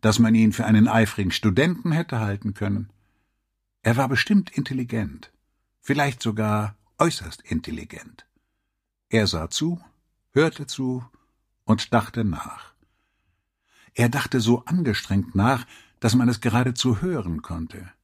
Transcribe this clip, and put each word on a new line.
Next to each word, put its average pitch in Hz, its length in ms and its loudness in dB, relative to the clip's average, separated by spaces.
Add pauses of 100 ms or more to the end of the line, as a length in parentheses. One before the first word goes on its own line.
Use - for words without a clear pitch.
dass 107 160 2
man 113 160 6
ihn 110 180 6
für 113 140 -4
einen 110 220 6
eifrigen 107 440 2
Studenten 156 600 0
hätte 151 280 -2
halten 101 360 -6
können. 101 340 -4 (920)
Er 117 140 2
war 135 120 0
bestimmt 180 400 2
intelligent, 123 840 -6 (480)
vielleicht 143 440 -2
sogar 107 520 -2 (220)
äußerst 123 460 -2
intelligent. - 840 -10 (840)
Er 110 180 4
sah 82 240 -4
zu, 170 280 -4 (520)
hörte 151 340 0
zu 127 400 -6 (600)
und - 280 0
dachte 113 320 -2
nach. - 480 -8 (1200)
Er 120 160 2
dachte 131 320 -2
so 117 240 2
angestrengt 117 720 -2
nach, 123 320 2 (320)
dass 117 160 2
man 123 140 4
es 113 120 -2
geradezu 123 580 0
hören 101 440 -4
konnte. 87 480 -12 (120)